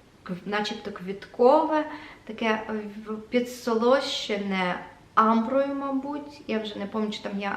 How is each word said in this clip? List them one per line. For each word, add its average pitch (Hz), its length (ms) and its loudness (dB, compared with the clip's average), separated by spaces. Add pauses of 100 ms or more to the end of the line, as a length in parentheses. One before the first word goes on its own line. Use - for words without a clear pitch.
(460)
начебто 208 460 -4
квіткове, 294 920 4 (400)
таке 220 360 0 (460)
в-, 214 80 -6 (140)
підсолощене 220 1500 0 (400)
амброю, 254 560 4
мабуть. 277 720 -6
Я 220 120 0
вже 208 200 -8
не 202 60 -6
пам'ятаю, 214 280 -4
чи 214 160 -8
там 202 100 -4
є 202 180 -2